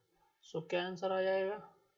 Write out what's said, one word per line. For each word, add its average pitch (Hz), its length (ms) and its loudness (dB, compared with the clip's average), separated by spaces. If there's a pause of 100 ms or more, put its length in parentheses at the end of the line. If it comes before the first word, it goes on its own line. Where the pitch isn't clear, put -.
(440)
So - 260 -6
क्या 175 160 2
answer 185 260 -2
आ 190 100 2
जाएगा? 190 360 2 (400)